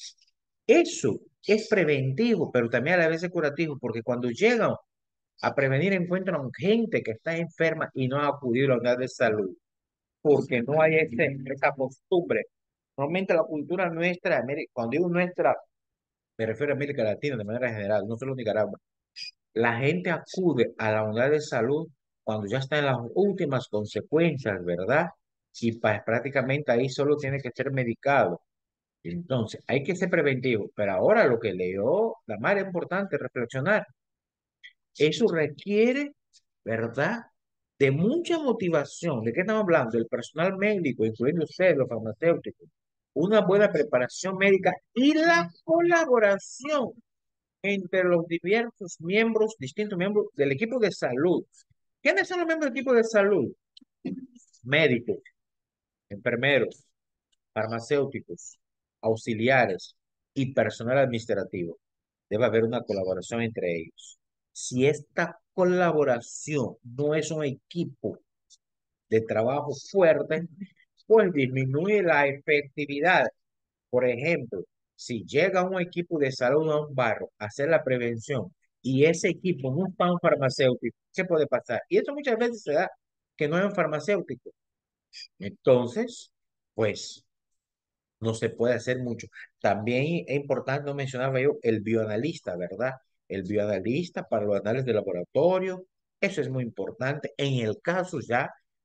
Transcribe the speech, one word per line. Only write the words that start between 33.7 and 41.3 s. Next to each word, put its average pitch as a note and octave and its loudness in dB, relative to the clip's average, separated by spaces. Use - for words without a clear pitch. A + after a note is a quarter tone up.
Eso D#3+ 4
requiere, G#3 0
¿verdad?, A#2 -2
de C3+ 4
mucha D#4+ 0
motivación. E3+ -2
¿De A2+ -2
qué C#3 0
estamos G#3+ 0
hablando? C#3 2
El A#2 0
personal D#3+ -2
médico, F#3 0
incluyendo C3 0